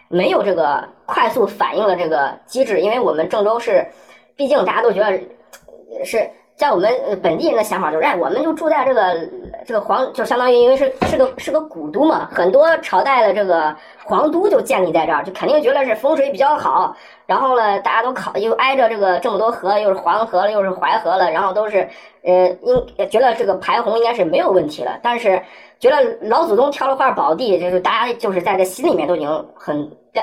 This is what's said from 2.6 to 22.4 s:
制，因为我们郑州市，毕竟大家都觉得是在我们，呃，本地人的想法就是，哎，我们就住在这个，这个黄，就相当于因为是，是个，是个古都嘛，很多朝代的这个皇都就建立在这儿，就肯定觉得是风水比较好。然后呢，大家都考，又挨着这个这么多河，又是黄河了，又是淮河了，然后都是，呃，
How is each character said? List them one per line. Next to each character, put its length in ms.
制， 160
因 100
为 100
我 120
们 160
郑 140
州 160
市， 260
毕 100
竟 180
大 120
家 60
都 100
觉 80
得 180
是 260
在 160
我 60
们， 140
呃， 100
本 220
地 100
人 80
的 80
想 160
法 100
就 80
是， 60
哎， 100
我 140
们 140
就 100
住 160
在 160
这 100
个， 340
这 80
个 60
黄， 320
就 120
相 140
当 120
于 40
因 140
为 80
是， 180
是 100
个， 220
是 120
个 100
古 300
都 140
嘛， 260
很 220
多 260
朝 240
代 240
的 60
这 120
个 300
皇 260
都 180
就 120
建 240
立 80
在 140
这 60
儿， 120
就 80
肯 160
定 140
觉 100
得 120
是 100
风 220
水 140
比 80
较 180
好。 380
然 140
后 160
呢， 240
大 120
家 100
都 100
考， 240
又 160
挨 240
着 120
这 80
个 220
这 120
么 80
多 120
河， 280
又 140
是 60
黄 280
河 180
了， 80
又 100
是 80
淮 280
河 180
了， 140
然 120
后 100
都 160
是， 100
呃， 260